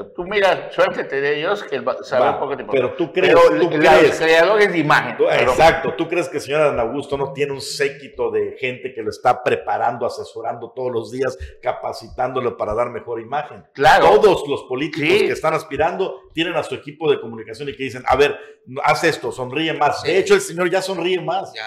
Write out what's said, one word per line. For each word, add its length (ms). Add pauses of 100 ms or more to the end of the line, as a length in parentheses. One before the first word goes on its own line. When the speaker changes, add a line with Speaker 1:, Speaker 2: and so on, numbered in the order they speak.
(140)
Speaker 1:
Tú 100
mira, 460
suerte 340
te 160
dé 160
Dios 280
que 120
el 100
va-, 160
sabe 240
Speaker 2:
Va, 120
Speaker 1:
poco 180
te 60
importa. 200
Speaker 2:
pero 120
tú 160
crees, 240
Speaker 1:
Pero 140
Speaker 2:
tú 60
Speaker 1:
los 140 (220)
Speaker 2:
crees. 280
Speaker 1:
creadores 520
de 80
imagen, 380
Speaker 2:
Tú, 80
Speaker 1:
perdón. 240
Speaker 2:
exacto, 480
¿tú 120
crees 200
que 80
el 60
señor 180
Adán 200
Augusto 360
no 160
tiene 200
un 100
séquito 680
de 280
gente 340
que 100
lo 60
está 340
preparando, 640
asesorando 680
todos 200
los 180
días, 280 (240)
capacitándolo 960
para 160
dar 160
mejor 300
imagen? 520
Speaker 1:
Claro. 340 (140)
Speaker 2:
Todos 260
los 180
políticos 440
Speaker 1:
Sí. 180
Speaker 2:
que 60
están 220
aspirando 640 (140)
tienen 200
a 80
su 120
equipo 360
de 100
comunicación 500
y 60
que 80
dicen, 220
"A 100
ver, 220 (460)
haz 200
esto, 280
sonríe 400
más". 300
Speaker 3:
Sí. 60
Speaker 2:
De 100
hecho, 160
el 80
señor 280
ya 120
sonríe 380
más. 340
Speaker 3:
Ya. 120